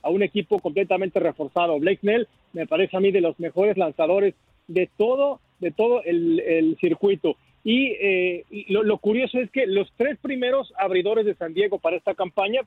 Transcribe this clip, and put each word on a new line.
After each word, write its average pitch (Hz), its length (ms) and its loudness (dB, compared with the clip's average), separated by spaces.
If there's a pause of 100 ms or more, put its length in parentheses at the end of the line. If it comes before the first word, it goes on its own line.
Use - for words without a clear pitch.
a 143 60 -2
un 196 140 2
equipo 202 340 -2
completamente 185 640 -2
reforzado. 165 600 -2
Blake 185 220 0
Snell 214 260 0 (260)
me 165 120 -6
parece 190 320 0
a - 20 0
mí 196 120 4
de 185 100 2
los 170 180 -2
mejores 185 380 0
lanzadores 180 560 2 (340)
de 175 300 -2
todo, 262 420 0 (200)
de 175 100 -4
todo 226 340 0
el, 170 360 0
el 165 420 2
circuito. 175 540 0 (280)
Y, 247 280 2 (100)
eh, 180 420 0 (260)
lo, 202 120 2
lo 214 160 2
curioso 233 400 -2
es 247 140 -4
que 254 160 0
los 196 300 -2
tres 262 220 -2
primeros 254 600 -4
abridores 196 480 0
de 196 80 -2
San 165 180 -8
Diego 196 240 0
para 170 200 -2
esta 185 180 -4
campaña, 202 520 -2